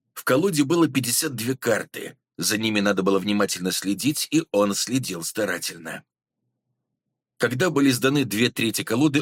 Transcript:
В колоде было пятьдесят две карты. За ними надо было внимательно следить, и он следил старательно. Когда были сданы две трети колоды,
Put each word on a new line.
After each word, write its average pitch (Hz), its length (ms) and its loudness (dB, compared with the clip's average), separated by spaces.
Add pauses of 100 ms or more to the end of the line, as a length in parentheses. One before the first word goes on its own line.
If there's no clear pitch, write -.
(140)
В - 100 -16
колоде 147 400 2
было 160 240 4
пятьдесят 131 480 -2
две 117 200 -4
карты. - 600 -4 (180)
За 90 220 -2
ними 110 220 0
надо 98 240 2
было 98 160 4
внимательно 98 520 0
следить, 98 600 -2
и 160 200 2
он 101 220 4
следил 117 500 -4
старательно. 85 800 -6 (1300)
Когда 127 320 0
были 139 220 4
сданы 135 340 2
две 110 240 0
трети 110 340 -4
колоды, 135 380 2